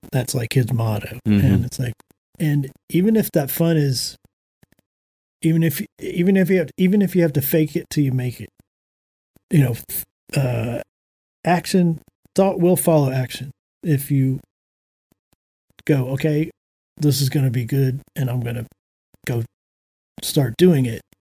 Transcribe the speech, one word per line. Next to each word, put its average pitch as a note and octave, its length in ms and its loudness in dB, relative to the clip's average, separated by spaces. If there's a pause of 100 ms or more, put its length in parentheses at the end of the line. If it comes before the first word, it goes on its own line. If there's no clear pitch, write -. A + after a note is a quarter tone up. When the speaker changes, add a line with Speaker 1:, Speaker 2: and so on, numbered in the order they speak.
(120)
Speaker 1:
that's, B2 240 -2
like, A#2 180 -4
his B2 180 2
motto. A2+ 460 -4 (100)
Speaker 2:
Mm-hmm. G2+ 180 4
Speaker 1:
And G2 200 4
it's - 140 -10
like, A#2+ 140 -4 (440)
and D3 320 0 (220)
even G3 240 2
if G#3 160 0
that C#3 180 0
fun E3 280 0
is, C#3 380 -2 (1300)
even E3 220 2
if, E3 200 -2 (160)
even F#3 380 2
if F#3 140 2
you F#3 80 4
have, D3 180 -4
even F#3 240 4
if F#3 140 0
you F3 80 4
have D#3 100 0
to C#3+ 80 0
fake D#3 340 0
it E3 140 -6
till D3+ 140 0
you C3+ 80 0
make B2+ 280 -4
it, - 100 -14 (1000)
you D3+ 140 4
know, A#2+ 120 0 (640)
uh, A#2+ 420 -4 (600)
action, E3+ 560 0 (360)
thought G3 240 2
will F3 180 4
follow D3+ 340 2
action. C3 380 -6 (320)
If C#3+ 300 -2
you C3+ 280 0 (1500)
go, C3 240 0
"Okay, D3+ 420 -2 (460)
this D3 240 0
is C3 80 0
gonna C3+ 200 0
be A#2+ 160 -2
good, C3+ 360 -4 (140)
and C3 140 -4
I'm B2 120 -4
gonna A2+ 240 -8 (600)
go A#2 180 -4 (760)
start B2 360 -2
doing D#3+ 280 4
it," A#2 160 -8 (200)